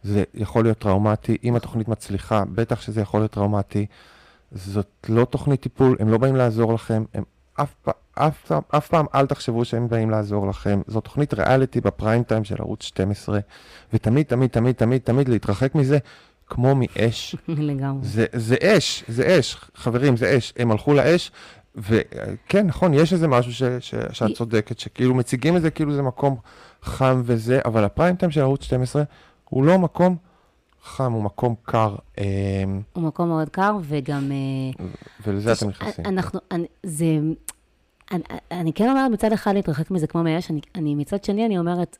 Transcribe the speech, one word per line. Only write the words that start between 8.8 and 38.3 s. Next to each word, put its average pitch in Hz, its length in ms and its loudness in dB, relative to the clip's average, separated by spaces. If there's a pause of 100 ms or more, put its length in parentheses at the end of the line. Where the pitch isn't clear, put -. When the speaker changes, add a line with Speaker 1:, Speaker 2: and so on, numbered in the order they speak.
Speaker 1:
פעם 160 260 2
אל 139 120 4
תחשבו 123 380 -2
שהם 120 240 -2
באים 110 220 0
לעזור 104 360 0
לכם. 98 400 0
זו 110 140 -2
תוכנית - 340 -4
ריאליטי 131 460 2
בפריים 110 420 0
טיים 110 220 0
של 101 140 -8
ערוץ - 240 -8
שתים - 280 -2
עשרה, 101 280 -4 (540)
ותמיד, 120 340 2
תמיד, 123 240 0
תמיד, 120 240 2
תמיד, 120 300 0
תמיד 127 240 2
להתרחק 107 460 0
מזה 143 240 2 (480)
כמו 127 280 2
מאש. 117 640 -2 (100)
Speaker 2:
<laughs> - 20 -10
לגמרי. 143 540 -4
Speaker 1:
זה, 110 300 0
זה 120 300 0
אש, 190 460 2
זה 127 300 2
אש, - 180 -2 (180)
חברים, 123 420 2
זה 117 220 2
אש. - 180 -4
הם 120 140 0
הלכו 110 240 2
לאש, 156 360 4 (460)
וכן, 107 920 -2
נכון, 170 280 2
יש 160 180 6
איזה 165 160 2
משהו 120 260 2
ש-, 120 80 -4 (180)
ש-, - 140 -14 (180)
שאת 110 160 -2
Speaker 2:
היא - 80 -2
Speaker 1:
צודקת, 113 420 -2
שכאילו 127 360 0
מציגים 131 420 0
את 175 60 2
זה 160 80 2
כאילו 147 220 -2
זה 139 100 -2
מקום 135 340 0 (460)
חם 131 420 2
וזה, 117 400 2
אבל 110 200 2
הפריים 170 320 2
טיים 180 160 0
של 151 80 2
ערוץ 135 240 2
שתים 127 180 -2
עשרה 143 200 0 (420)
הוא 131 200 0
לא 180 140 6
מקום... 180 380 2 (680)
חם, 131 280 -2
הוא 113 100 -2
מקום 113 320 0 (100)
קר, 110 300 2 (240)
אמ, 104 60 -4 (680)
Speaker 2:
הוא 170 120 -4
מקום 170 240 -2
מאוד 156 200 -2
קר, 202 340 0
וגם... 143 500 -4
אה, 135 520 -4 (420)
Speaker 1:
ולזה 104 280 0
Speaker 2:
תש-, - 40 -4
Speaker 1:
אתם 107 100 -2
נכנסים. 95 380 -8
Speaker 2:
אנחנו, 185 340 -4 (100)
אני, 170 160 -4 (160)
זה, 165 220 -4 (1080)
אני, 175 100 -4 (280)